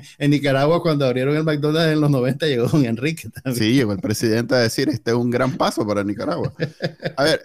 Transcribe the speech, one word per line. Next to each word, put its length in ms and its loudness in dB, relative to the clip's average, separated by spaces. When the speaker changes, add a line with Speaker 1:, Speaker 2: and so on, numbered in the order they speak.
Speaker 1:
<laughs> 160 -20
en 140 0
Nicaragua, 500 2
cuando 240 0
abrieron 300 0
el 80 -2
McDonald's 480 0
en 80 2
los 100 2
noventa, 360 0
llegó 200 0
don 180 4
Enrique 460 -4
también. 260 -6
Speaker 2:
Sí, 160 2
llegó 200 4
el 80 -4
presidente 560 0
a 20 4
decir, 300 0
"Este 240 -2
es 40 2
un 140 0
gran 260 0
paso 300 -2
para 160 -2
Nicaragua". 500 -4
A 80 0
ver, 200 2